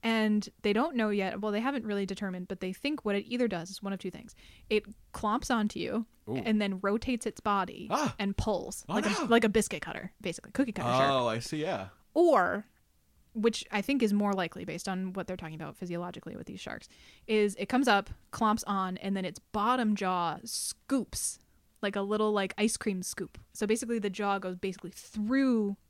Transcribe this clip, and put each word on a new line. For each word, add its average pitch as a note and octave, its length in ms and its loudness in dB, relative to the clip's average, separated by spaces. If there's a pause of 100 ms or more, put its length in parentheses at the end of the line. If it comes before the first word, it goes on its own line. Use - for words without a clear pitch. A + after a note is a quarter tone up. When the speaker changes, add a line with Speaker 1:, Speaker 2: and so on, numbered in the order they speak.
Speaker 1:
And G#3+ 460 4 (140)
they G#3 100 4
don't C4+ 220 2
know A3 160 2
yet, G3 300 0
well, G#3+ 100 -2
they G#3 80 0
haven't B3+ 260 0
really G3+ 220 0
determined, F#3 400 -6
but F#3+ 140 -6
they F#3 120 -4
think D4 320 -4
what G3+ 120 2
it G#3 100 -2
either A#3+ 220 0
does F3+ 220 -4
is - 120 -12
one G3 100 -4
of F#3+ 60 -6
two F#3 140 -6
things. - 240 -16 (340)
It G#3+ 140 2 (280)
clomps G#3+ 400 0
onto G#3+ 280 0
you A3 260 -2 (220)
Speaker 2:
Ooh. A3 80 -2
Speaker 1:
and G#3+ 260 2
then G3 200 -2
rotates A3 440 0
its - 140 -6
body G3+ 500 -2
Speaker 2:
Ah. C#4+ 300 0
Speaker 1:
and G3 160 0
pulls - 520 -2
Speaker 2:
Oh, D3+ 60 -4
Speaker 1:
like G#3+ 120 2
Speaker 2:
no. D4+ 180 2
Speaker 1:
a, - 0 -
like A#3 180 6
a A3+ 60 4
biscuit G#3 340 0
cutter, - 380 -10
basically, - 320 -8
cookie B3+ 180 0
cutter B2 200 -2
shark. C3+ 200 4
Speaker 2:
Oh, C3 160 2
I A2+ 140 0
see, D#3 220 -8
yeah. C#3 240 -2 (280)
Speaker 1:
Or, G#3+ 520 6 (680)
which A3+ 400 2
I G#3 100 0
think C#4 200 0
is G#3+ 100 4
more G#3 200 2
likely F3+ 320 -2
based E3+ 240 -6
on F#3 260 -4
what F#3+ 120 -4
they're F#3 100 -6
talking D#3+ 200 -10
about D3+ 200 -10
physiologically F3 600 -8
with - 100 -12
these - 140 -12
sharks, - 280 -12 (380)
is G#3 320 2
it G3 100 -4
comes B3+ 200 4
up, G3+ 220 4 (220)
clomps G#3+ 340 2
on, F#3+ 320 -2
and G3 180 -2
then F#3+ 80 -2
its - 160 -6 (100)
bottom A3 460 2
jaw F3+ 480 0
scoops - 960 -4 (420)
like G3+ 140 -2
a G3+ 60 0
little, G#3+ 300 2
like, G3 260 0
ice G#3+ 180 2
cream F#3 260 -2
scoop. - 360 -8 (160)
So G#3+ 120 -2
basically A3+ 320 0
the G#3 120 -2
jaw G3 280 -2
goes F#3 180 -6
basically F#3 380 -6
through A3 800 2 (140)